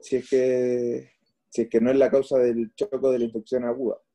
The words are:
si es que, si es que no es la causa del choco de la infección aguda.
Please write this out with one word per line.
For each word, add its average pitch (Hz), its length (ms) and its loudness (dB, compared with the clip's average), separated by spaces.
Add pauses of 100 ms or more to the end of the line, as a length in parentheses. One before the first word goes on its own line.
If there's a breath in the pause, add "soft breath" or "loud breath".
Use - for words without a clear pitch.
si - 160 -4
es 123 140 -6
que, 123 840 0 (360)
si - 140 -2
es 113 60 -4
que 117 120 0
no 123 100 2
es 135 60 2
la 131 140 4
causa 135 280 2
del 117 360 0
choco 135 380 -2
de 127 80 0
la 120 60 -2
infección 117 380 -6
aguda. 120 340 -4 (160)